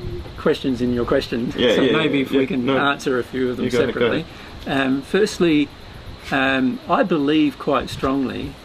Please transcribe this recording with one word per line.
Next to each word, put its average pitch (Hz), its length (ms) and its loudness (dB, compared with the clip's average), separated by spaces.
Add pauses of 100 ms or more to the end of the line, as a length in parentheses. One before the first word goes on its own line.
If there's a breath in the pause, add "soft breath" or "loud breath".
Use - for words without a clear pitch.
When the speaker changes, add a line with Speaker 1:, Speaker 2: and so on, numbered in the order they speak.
(380)
Speaker 1:
questions 135 420 0
in 123 120 2
your 120 120 0
question, 131 520 -2
Speaker 2:
Yeah, 120 200 4
Speaker 1:
so - 60 4
Speaker 2:
yeah, 131 100 4
Speaker 1:
maybe 151 260 2
Speaker 2:
yeah, 131 60 0
Speaker 1:
if - 60 -6
we 135 100 4
Speaker 2:
yeah. 135 60 2
Speaker 1:
can 127 200 -2
Speaker 2:
No. 135 120 2
Speaker 1:
answer 139 400 0
a 117 60 -2
few 127 260 -2
of 120 60 -4
them 131 100 -2
Speaker 2:
You 120 40 -2
go 120 120 2
ahead, 120 120 0
go 123 60 -4
Speaker 1:
separately. 127 260 0 (400 loud breath)
Speaker 2:
ahead. 135 200 0
Speaker 1:
Um, 135 160 0
firstly, 175 680 2 (640)
um, 131 580 0
I 175 140 4
believe 151 560 2
quite 135 320 0
strongly 135 640 -2 (100)